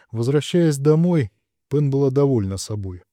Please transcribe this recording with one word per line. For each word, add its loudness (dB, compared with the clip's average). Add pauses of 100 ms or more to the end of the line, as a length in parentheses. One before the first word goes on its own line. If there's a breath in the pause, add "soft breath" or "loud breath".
(120)
Возвращаясь 0
домой, 2 (380)
Пен 0
была 0
довольна 0
собой. -10 (100)